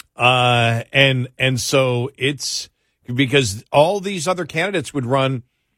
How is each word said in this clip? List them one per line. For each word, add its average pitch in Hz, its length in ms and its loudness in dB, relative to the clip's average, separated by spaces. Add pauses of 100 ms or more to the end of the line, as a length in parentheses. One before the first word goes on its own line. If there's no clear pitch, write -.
(180)
Uh, 120 760 2
and, 135 380 2 (100)
and 131 200 0
so 127 580 0
it's - 500 -6 (440)
because 123 600 0
all 170 300 4
these 185 260 -4
other 180 180 -2
candidates 170 480 -4
would 135 120 -4
run 135 380 0 (340)